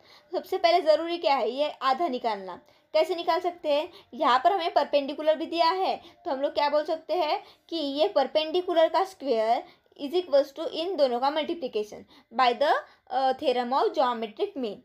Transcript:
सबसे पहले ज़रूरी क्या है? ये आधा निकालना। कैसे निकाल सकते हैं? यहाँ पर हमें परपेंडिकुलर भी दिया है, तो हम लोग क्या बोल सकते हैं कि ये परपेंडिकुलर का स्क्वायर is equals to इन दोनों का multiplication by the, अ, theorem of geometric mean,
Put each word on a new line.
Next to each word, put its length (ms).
सबसे 260
पहले 240
ज़रूरी 360
क्या 160
है? 160
ये 220
आधा 360
निकालना। 520
कैसे 200
निकाल 260
सकते 320
हैं? 160
यहाँ 300
पर 80
हमें 220
परपेंडिकुलर 600
भी 100
दिया 260
है, 280
तो 60
हम 100
लोग 140
क्या 140
बोल 160
सकते 300
हैं 280
कि 80
ये 320
परपेंडिकुलर 800
का 160
स्क्वायर 600
is 160
equals 380
to 180
इन 260
दोनों 240
का 80
multiplication 760
by 220
the, 180
अ, 220
theorem 400
of 220
geometric 600
mean, 180